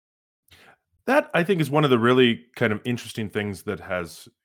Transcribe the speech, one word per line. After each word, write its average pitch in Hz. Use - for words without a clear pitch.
That, 294
I 170
think, 180
is 147
one 151
of 139
the 123
really 123
kind 113
of 101
interesting 117
things 104
that 98
has 87